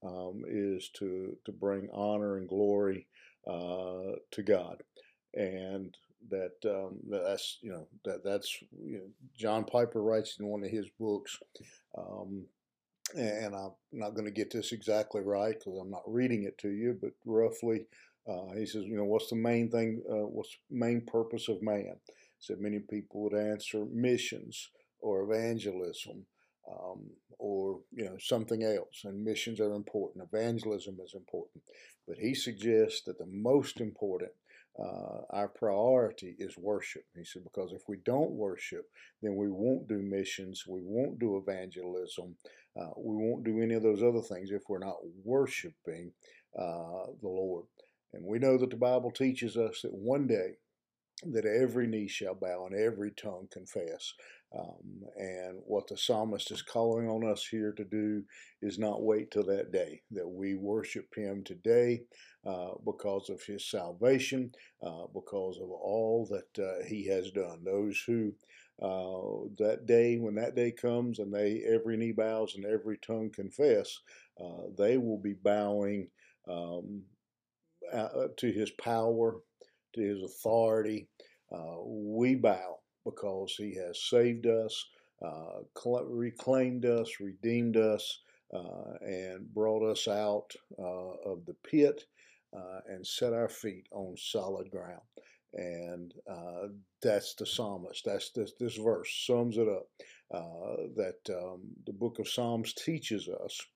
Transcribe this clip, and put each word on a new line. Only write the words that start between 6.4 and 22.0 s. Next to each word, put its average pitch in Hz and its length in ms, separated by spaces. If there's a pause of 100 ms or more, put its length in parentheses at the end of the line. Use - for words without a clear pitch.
um, 98 440
that 98 160
that's, 98 380
you 110 100
know, 90 160 (160)
that, 92 180
that's, 98 400 (200)
you - 160
know, 95 120 (240)
John 107 300
Piper 117 380
writes 110 360
in 104 80
one 104 160
of 95 80
his 107 200
books, 104 480 (560)
um, 95 520 (680)
and 107 400
I'm 98 200 (180)
not 110 220
gonna 104 160
get 104 200
this 110 220
exactly 107 480
right 101 380
'cause 95 200
I'm 95 120
not 95 200
reading 117 340
it - 140
to 104 120
you, 113 240
but 101 180 (120)
roughly, 113 640 (400)
uh, 92 260
he 104 140
says, 104 180
you 107 120
know, 104 80
"What's 107 260
the 117 60
main 117 340
thing, 113 380
uh, 107 180
what's 110 300 (120)
the 139 80
main 120 280
purpose 113 440
of 101 140
man?" 101 380 (380)